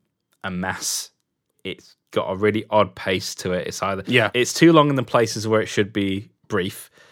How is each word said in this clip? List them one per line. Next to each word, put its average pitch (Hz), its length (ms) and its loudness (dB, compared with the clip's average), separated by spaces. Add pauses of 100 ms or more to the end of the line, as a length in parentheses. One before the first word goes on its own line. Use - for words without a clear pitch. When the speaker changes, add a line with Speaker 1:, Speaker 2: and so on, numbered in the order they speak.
(440)
Speaker 1:
a 95 80 -6
mess. 90 600 -6 (520)
It's - 320 -14 (160)
got - 200 -2
a 95 40 -4
really 104 340 0
odd 101 260 2
pace 95 400 -4
to - 180 -6
it. 90 140 -4
It's - 160 -8
either 95 240 -4
Speaker 2:
Yeah. 117 260 2
Speaker 1:
it's 123 200 0
too 165 200 6
long 147 160 6
in 139 60 0
the 127 80 0
places 113 440 0
where 110 140 2
it 110 60 -4
should 104 260 -2
be 98 360 -2 (180)
brief, 95 420 -4 (220)